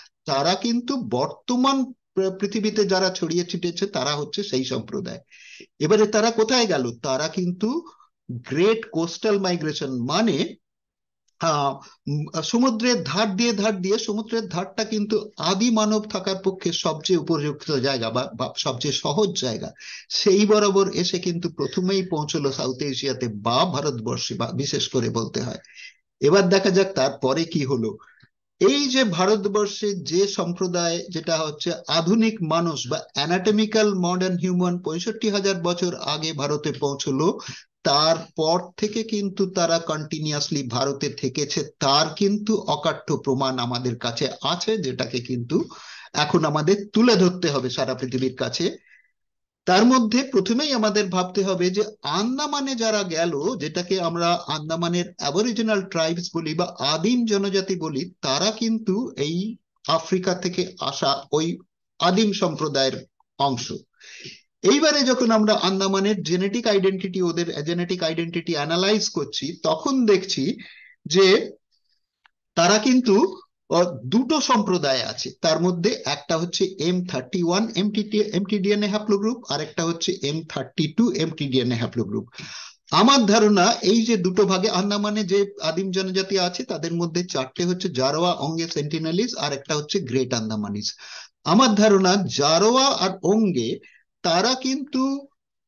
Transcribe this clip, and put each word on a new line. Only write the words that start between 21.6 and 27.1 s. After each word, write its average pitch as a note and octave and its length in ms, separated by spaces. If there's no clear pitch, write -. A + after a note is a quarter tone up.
পৌঁছলো D3+ 460
সাউথ C3 300
এশিয়াতে C3 460
বা A#2+ 380
ভারতবর্ষে, B2+ 680
বা A#2 160
বিশেষ B2+ 360
করে A#2 220
বলতে A#2 320
হয়। B2 160
এবার F3+ 300
দেখা G3 200
যাক F#3+ 240
তারপরে C3+ 500